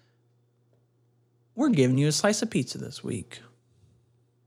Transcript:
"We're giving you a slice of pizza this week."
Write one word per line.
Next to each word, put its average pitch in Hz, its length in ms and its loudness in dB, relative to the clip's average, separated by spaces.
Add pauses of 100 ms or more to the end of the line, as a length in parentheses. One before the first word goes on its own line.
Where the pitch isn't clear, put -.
(1600)
"We're 277 140 2
giving 131 280 4
you 143 100 4
a 151 40 2
slice 208 300 0
of 226 80 -4
pizza 135 280 -4
this - 260 -12
week." - 360 -10 (1080)